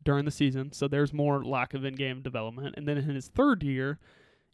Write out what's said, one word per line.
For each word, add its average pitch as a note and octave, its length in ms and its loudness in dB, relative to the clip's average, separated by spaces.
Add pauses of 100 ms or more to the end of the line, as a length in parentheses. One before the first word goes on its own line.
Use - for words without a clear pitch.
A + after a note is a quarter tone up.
during C#3+ 220 2
the D3 80 -2
season, C3+ 400 0
so C#3+ 160 0
there's C#3+ 240 2
more C#3+ 320 2
lack B2 280 -2
of C3+ 120 -4
in-game C3 380 -6
development. B2+ 540 -8
And D3 120 -6
then D3 100 0
in C#3 60 0 (100)
his C3+ 140 -8
third B3 340 4
year, C#3 360 -2 (560)